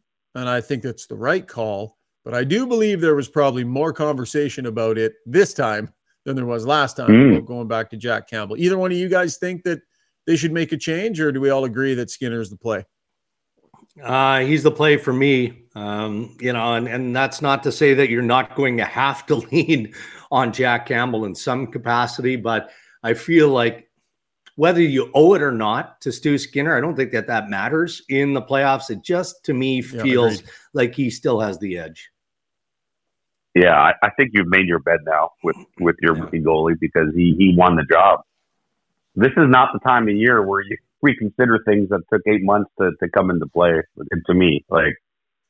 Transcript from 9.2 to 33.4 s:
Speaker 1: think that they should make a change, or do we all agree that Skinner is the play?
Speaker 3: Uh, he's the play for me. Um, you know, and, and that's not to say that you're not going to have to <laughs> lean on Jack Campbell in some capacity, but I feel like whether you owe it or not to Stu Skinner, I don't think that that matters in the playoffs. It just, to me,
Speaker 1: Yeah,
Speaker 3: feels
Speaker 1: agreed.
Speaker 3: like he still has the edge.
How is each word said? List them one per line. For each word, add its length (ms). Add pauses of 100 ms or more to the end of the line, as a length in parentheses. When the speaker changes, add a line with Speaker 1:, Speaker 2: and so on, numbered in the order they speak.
Speaker 1:
think 260
that 160 (460)
they 100
should 160
make 220
a 40
change, 440
or 100
do 80
we 120
all 120
agree 300
that 160
Skinner 320
is 80
the 80
play? 260 (1200)
Speaker 3:
Uh, 380
he's 200
the 100
play 260
for 160
me. 600
Um, 680
you 100
know, 220
and, 120
and 300
that's 260
not 220
to 80
say 220
that 160
you're 120
not 320
going 220
to 80
have 440
to 80
<laughs> 160
lean 420 (380)
on 200
Jack 360
Campbell 360
in 100
some 340
capacity, 680
but 360 (320)
I 100
feel 340
like 420 (680)
whether 240
you 320
owe 220
it 60
or 120
not 480
to 100
Stu 260
Skinner, 380
I 60
don't 160
think 160
that 140
that 220
matters 600
in 240
the 80
playoffs. 480
It 120
just, 440
to 80
me, 280
Speaker 1:
Yeah, 220
Speaker 3:
feels 360
Speaker 1:
agreed. 100 (240)
Speaker 3:
like 220
he 140
still 300
has 200
the 180
edge. 320 (1400)